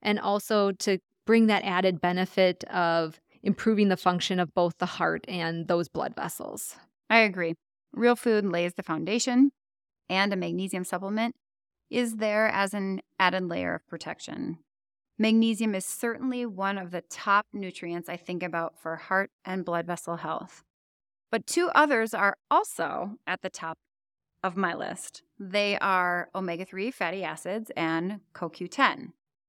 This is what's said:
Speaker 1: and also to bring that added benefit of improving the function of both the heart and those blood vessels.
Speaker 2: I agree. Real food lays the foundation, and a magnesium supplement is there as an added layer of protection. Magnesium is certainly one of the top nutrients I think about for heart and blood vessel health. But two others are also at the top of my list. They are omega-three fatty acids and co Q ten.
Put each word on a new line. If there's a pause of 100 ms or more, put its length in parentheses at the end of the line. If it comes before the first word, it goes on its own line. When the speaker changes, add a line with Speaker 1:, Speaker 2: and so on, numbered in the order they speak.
Speaker 1:
and
also
to (280)
bring
that
added
benefit
of (240)
improving
the
function
of
both
the
heart
and
those
blood
vessels. (360)
Speaker 2:
I
agree. (400)
Real
food
lays
the
foundation, (580)
and
a
magnesium
supplement (560)
is
there
as
an (180)
added
layer
of
protection. (640)
Magnesium
is
certainly
one
of
the
top
nutrients
I
think
about
for
heart (160)
and
blood
vessel
health. (680)
But
two
others
are (140)
also (100)
at
the
top (640)
of
my
list. (180)
They
are
omega-three
fatty
acids
and (120)
co
Q
ten. (360)